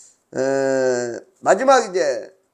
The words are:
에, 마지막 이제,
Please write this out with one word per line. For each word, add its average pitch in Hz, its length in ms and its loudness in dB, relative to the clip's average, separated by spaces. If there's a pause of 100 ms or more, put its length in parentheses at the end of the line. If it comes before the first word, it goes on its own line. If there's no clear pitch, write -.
(340)
에, 131 840 -2 (220)
마지막 226 480 2
이제, 143 440 -4 (200)